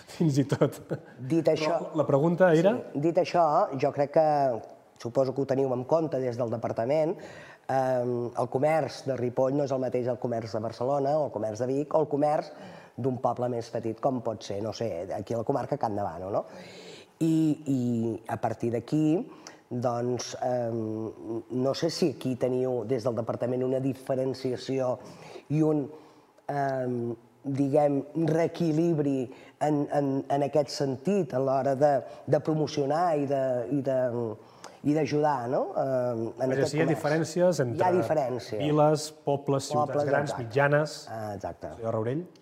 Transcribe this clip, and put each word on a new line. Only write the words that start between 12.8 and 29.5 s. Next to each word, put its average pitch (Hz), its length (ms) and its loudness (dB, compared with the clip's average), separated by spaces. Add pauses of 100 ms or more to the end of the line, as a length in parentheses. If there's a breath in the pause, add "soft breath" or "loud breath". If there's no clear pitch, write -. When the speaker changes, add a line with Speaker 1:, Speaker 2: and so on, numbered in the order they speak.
Speaker 2:
d'un 123 220 -2
poble 120 320 -2
més 117 220 -4
petit, 113 280 -4
com 131 220 0
pot 110 220 -6
ser, 101 180 -6
no 107 100 -4
sé, 95 400 -6
aquí 104 220 -6
a 117 40 -2
la 113 60 -4
comarca 135 320 2
Can 113 200 -2
Davano, 92 340 -4
no? 120 160 -2 (760 loud breath)
I, 160 460 2
i 120 640 0
a 117 100 -4
partir 117 340 -2
d'aquí... 151 560 0 (460 loud breath)
Doncs, 120 720 -2
ehm, 113 1080 -4
no 127 240 0
sé 165 160 -2
si 156 220 0
aquí 127 240 -4
teniu 127 500 0
des 117 180 -2
del 120 120 0
departament 120 480 -2
una 131 160 0
diferenciació 131 1200 -4 (500 loud breath)
i 156 140 2
un, 151 260 2 (580 loud breath)
ehm, 127 680 -2 (280)
diguem, 139 600 2 (240)
reequilibri 156 1080 2 (260 loud breath)